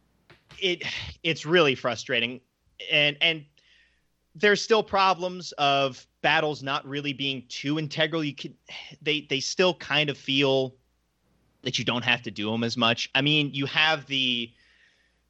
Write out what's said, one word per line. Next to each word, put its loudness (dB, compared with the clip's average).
It, -2
it's -2
really 4
frustrating, -2
and, 4
and 0
there's 4
still 4
problems 0
of 0
battles 2
not -4
really -6
being -6
too -4
integral. -2
You -4
can, -14
they, -2
they 0
still 2
kind 0
of -6
feel 2
that -4
you -2
don't -2
have 2
to -8
do -4
'em -2
as -4
much. 2
I 2
mean, 2
you -4
have 0
the, -4